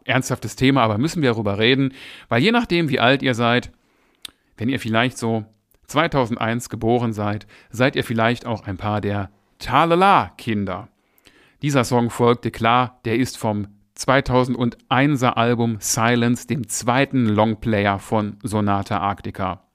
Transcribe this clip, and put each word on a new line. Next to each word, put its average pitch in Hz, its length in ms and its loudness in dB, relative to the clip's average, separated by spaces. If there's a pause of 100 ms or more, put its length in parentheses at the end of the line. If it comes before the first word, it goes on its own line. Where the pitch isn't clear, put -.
ernsthaftes 127 500 -2
Thema, 135 260 4
aber 107 160 2
müssen 165 240 -2
wir 127 100 4
darüber 104 280 -2
reden? 131 340 2 (360)
Weil 117 120 2
je 196 100 2
nachdem, 170 380 0
wie 127 100 0
alt 135 220 4
ihr 131 140 0
seid, 120 360 0 (880)
wenn 117 120 -4
ihr 131 100 -2
vielleicht 113 380 0
so 113 280 -4 (420)
zweitausendeins 120 840 -2
geboren 113 440 0
seid, 104 320 -4 (240)
seid 127 260 0
ihr 135 80 0
vielleicht 117 420 -2
auch 117 200 -6
ein 98 120 -8
paar 107 240 -4
der 101 280 -4 (300)
Talala-Kinder. 123 1300 0 (720)
Dieser 139 220 2
Song 120 260 0
folgte, 120 400 2
klar, 117 560 0
der 117 120 0
ist 127 200 -2
vom 104 300 -2 (280)
zweitausendeinser 127 1400 0
Album 117 420 2
Silence, 120 680 0
dem 117 200 -4
zweiten 127 580 0
Longplayer 104 720 2
von 104 440 -4
Sonata 101 560 -2
Arctica. 95 640 -6 (120)